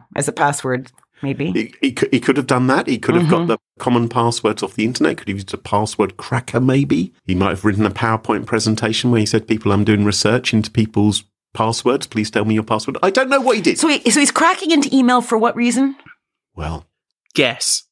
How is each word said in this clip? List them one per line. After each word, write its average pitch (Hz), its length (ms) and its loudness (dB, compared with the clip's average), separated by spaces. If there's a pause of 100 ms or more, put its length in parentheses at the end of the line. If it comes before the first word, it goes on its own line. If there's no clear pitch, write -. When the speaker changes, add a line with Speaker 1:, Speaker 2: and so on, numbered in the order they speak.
(160)
Speaker 1:
As - 120 -4
a - 40 -4
password, 135 580 -2 (320)
maybe. 139 300 -4
Speaker 2:
He, - 280 -4
he 135 120 0
cou-, - 180 -2
he 120 100 2
could 127 160 2
have 139 100 -2
done 127 200 2
that. 135 200 2
He 120 120 -2
could 160 160 0
have 175 160 2
got 175 120 4
Speaker 1:
Mm-hmm. 175 60 -2
Speaker 2:
the 113 100 0 (200)
common 120 300 2
passwords 117 540 0
off 98 120 -8
the 107 100 0
internet. 131 340 0
Could - 100 -16
have 98 80 -4
used 98 180 -12
a - 40 -6
password 104 580 -2
cracker, - 440 -4
maybe. 139 520 0 (120)
He 92 100 -2
might 92 160 2
have 92 140 -4
written 107 220 2
a 98 40 2
PowerPoint 110 560 -2
presentation 110 640 0
where 120 100 4
he 107 60 0
said, 110 200 0
"People, 107 260 0
I'm 101 120 2
doing 104 200 2
research 107 480 0
into 107 180 0
people's 107 540 0 (300)
passwords. 120 520 0
Please 107 240 -4
tell 107 140 0
me 110 100 0
your 107 100 0
password." - 380 -4
I 190 80 2
don't 254 200 0
know 277 100 2
what 240 160 2
he 208 60 -4
did. - 160 0
Speaker 1:
So 320 100 2
he, 277 220 0
so 254 100 2
he's 285 120 2
cracking 339 400 0
into 277 220 0
email 247 260 4
for 233 180 -2
what 226 180 0
reason? 240 400 0 (600)
Speaker 2:
Well. 78 300 -8 (480)
Speaker 3:
Guess. - 580 -2